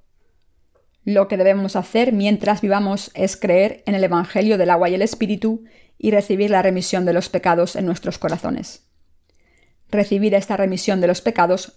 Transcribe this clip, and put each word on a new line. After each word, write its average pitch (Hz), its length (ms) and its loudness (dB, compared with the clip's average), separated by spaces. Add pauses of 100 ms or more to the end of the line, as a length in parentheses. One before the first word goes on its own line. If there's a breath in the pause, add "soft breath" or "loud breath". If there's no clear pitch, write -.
(1040)
Lo 196 240 2
que 196 100 -4
debemos 196 380 2
hacer 226 380 0
mientras 208 480 0
vivamos 196 540 -2
es 190 220 -2
creer 185 480 0
en 202 100 0
el 190 80 0
evangelio 190 540 0
del 180 120 2
agua 175 200 4
y 180 60 -2
el 190 60 0
espíritu 220 640 -2 (340 loud breath)
y 214 140 -2
recibir 202 380 2
la 190 120 2
remisión 185 440 0
de 175 80 0
los 180 160 -2
pecados 175 460 0
en 190 100 -4
nuestros 175 320 -6
corazones. - 680 -8 (1040)
Recibir 202 460 0
esta 196 220 -2
remisión 185 440 -2
de 175 60 2
los 180 140 0
pecados 185 560 0